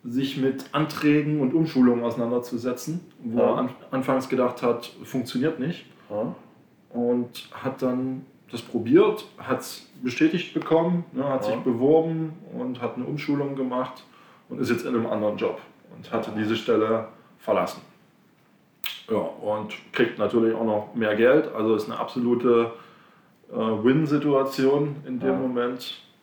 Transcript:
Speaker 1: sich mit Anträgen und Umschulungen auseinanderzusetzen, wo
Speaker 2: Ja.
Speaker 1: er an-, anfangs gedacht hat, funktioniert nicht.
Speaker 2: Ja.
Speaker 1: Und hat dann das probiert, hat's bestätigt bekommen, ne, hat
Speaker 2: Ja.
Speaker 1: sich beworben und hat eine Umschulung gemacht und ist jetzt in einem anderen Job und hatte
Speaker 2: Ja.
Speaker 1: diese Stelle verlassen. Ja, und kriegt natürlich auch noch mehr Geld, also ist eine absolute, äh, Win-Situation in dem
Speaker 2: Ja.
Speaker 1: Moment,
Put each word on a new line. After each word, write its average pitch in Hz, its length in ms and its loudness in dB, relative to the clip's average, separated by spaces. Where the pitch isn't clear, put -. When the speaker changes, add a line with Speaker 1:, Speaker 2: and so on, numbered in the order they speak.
Speaker 1:
sich 131 320 -4
mit 131 360 -2
Anträgen 151 680 2
und 127 120 2
Umschulungen 123 520 4
auseinanderzusetzen, 123 960 -2
wo 117 160 -2
Speaker 2:
Ja. 107 60 6
Speaker 1:
er 110 120 2
an-, 127 120 -2
anfangs 131 380 -2
gedacht 123 340 0
hat, 120 300 -2
funktioniert 127 540 -2
nicht. 151 280 -6
Speaker 2:
Ja. 113 240 -4
Speaker 1:
Und 120 600 -2
hat - 300 -6
dann 131 420 -2
das 113 100 -10
probiert, 147 640 4
hat's - 500 -6
bestätigt 160 520 0
bekommen, 170 580 2
ne, 139 160 -2
hat 127 160 0
Speaker 2:
Ja. 131 100 0
Speaker 1:
sich 127 80 -4
beworben 160 720 4
und 123 240 -6
hat 120 140 -4
eine 123 100 -6
Umschulung 143 520 -2
gemacht 127 480 -4
und - 120 -8
ist 120 100 0
jetzt 117 160 0
in 127 80 -2
einem 113 120 0
anderen 107 300 0
Job 104 240 -2
und - 160 -12
hatte 113 180 -2
Speaker 2:
Ja. 104 60 -8
Speaker 1:
diese 107 180 0
Stelle 110 540 2
verlassen. 92 420 -2
Ja, 110 80 0
und 107 540 -4
kriegt - 260 0
natürlich 113 360 2
auch 113 100 -2
noch 107 300 -2
mehr 107 220 0
Geld, 131 380 4
also 110 200 2
ist 104 160 -2
eine 110 80 -6
absolute, 120 720 2
äh, - 40 -14
Win-Situation 135 1400 2
in 127 140 -6
dem 135 80 0
Speaker 2:
Ja. 131 80 2
Speaker 1:
Moment, 127 640 -4